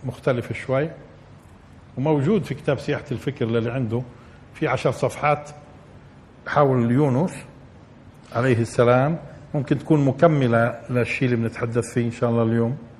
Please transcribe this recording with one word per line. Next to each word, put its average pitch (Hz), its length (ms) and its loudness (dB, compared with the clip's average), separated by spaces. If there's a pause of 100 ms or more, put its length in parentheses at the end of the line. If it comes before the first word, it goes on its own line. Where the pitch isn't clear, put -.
مختلف 123 500 -2
شوي، 139 360 -2 (1080)
وموجود 151 460 2
في - 100 -6
كتاب - 260 -2
سياحة - 320 -4
الفكر 127 340 -4
للي 117 260 0
عنده 120 300 -2 (520)
في 151 140 -4
عشر 135 240 0
صفحات 143 580 -2 (1000)
حول 131 440 2
يونس 139 420 2 (1000)
عليه 120 220 2
السلام، 123 600 2 (360)
ممكن 139 260 -2
تكون 147 260 2
مكملة 127 760 4 (100)
للشيء 123 360 0
اللي 123 100 2
بنتحدث 117 580 -4
فيه 120 120 0
إن 117 60 -2
شاء 120 180 0
الله 117 140 2
اليوم. 117 340 0 (220)